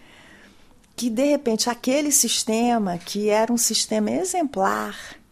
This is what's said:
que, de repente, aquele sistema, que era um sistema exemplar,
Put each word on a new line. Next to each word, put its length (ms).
que, 140
de 220
repente, 400
aquele 420
sistema, 840
que 320
era 200
um 60
sistema 540
exemplar, 840